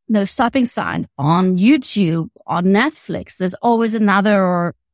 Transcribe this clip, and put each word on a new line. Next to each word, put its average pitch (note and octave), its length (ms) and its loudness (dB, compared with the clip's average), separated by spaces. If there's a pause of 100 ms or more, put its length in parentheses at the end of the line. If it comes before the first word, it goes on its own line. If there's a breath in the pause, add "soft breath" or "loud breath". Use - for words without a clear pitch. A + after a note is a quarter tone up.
No G#3+ 160 0
stopping A#3+ 420 -2
sign. E3 500 -6
On F3+ 400 2
YouTube, F#3+ 720 0 (180)
on E3+ 200 -2
Netflix, F#3+ 680 -2
there's F#3 180 -4
always A3+ 400 0
another G3+ 480 2
or F3 320 -2 (200)